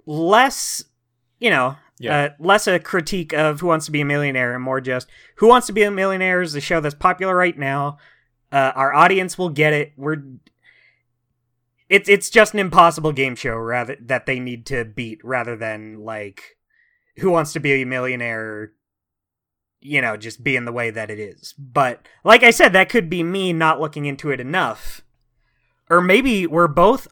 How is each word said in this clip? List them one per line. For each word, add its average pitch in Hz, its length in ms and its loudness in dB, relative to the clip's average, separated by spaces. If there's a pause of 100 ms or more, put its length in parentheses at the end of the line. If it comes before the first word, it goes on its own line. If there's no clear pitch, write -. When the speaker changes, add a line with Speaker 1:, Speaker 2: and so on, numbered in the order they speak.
Speaker 1:
less, 185 800 0 (540)
you 233 100 0
know, 135 260 2 (240)
Speaker 2:
Yeah. 120 180 -2
Speaker 1:
uh, 147 120 0 (100)
less 196 260 2
a 180 140 2
critique 170 540 -6
of 151 260 0
Who 175 80 -4
Wants 156 200 0
to 156 40 -12
Be 147 80 -2
a 147 60 0
Millionaire 135 500 -2
and 127 80 -8
more 131 160 -4
just, 127 300 -6 (260)
Who 214 140 4
Wants 240 180 6
to 214 60 -10
Be 208 100 4
a 208 80 0
Millionaire 185 500 -2
is 165 120 -6
the 143 80 -8
show 165 180 -2
that's 147 160 -4
popular 185 400 0
right 180 220 0
now. 143 400 -4 (520)
Uh, 135 240 2
our 135 200 0
audience 180 440 2
will 185 120 -2
get 151 240 2
it. 147 240 -4
We're, 143 260 -6 (1700)
it's, 196 180 4
it's 196 220 4
just 220 240 4
an 214 60 -2
impossible 170 520 4
game 131 240 -2
show 120 220 -6
rather, 117 440 -6
that 120 240 -4
they 131 140 -2
need 123 280 -10
to 123 180 -4
beat 110 380 -12
rather 120 320 -6
than, 107 500 -10
like, 107 520 -14 (600)
Who 185 140 0
Wants 160 220 0
to 160 60 -8
Be 135 220 0
a 127 40 -6
Millionaire, 120 880 -8 (1080)
you 143 200 -4
know, 113 160 -2
just 110 260 -16
being 127 220 -2
the 120 60 -10
way 117 200 -4
that 107 180 -10
it 107 100 -12
is. - 380 -16
But 131 480 -4 (180)
like 233 200 8
I 240 80 8
said, 233 220 4
that 190 160 4
could 196 200 0
be 175 140 -2
me 185 300 -2
not 160 260 0
looking 151 260 -6
into 143 240 -8
it 127 100 -4
enough. 131 640 -6 (880)
Or 175 120 4
maybe 202 440 0
we're 165 220 2
both 185 440 2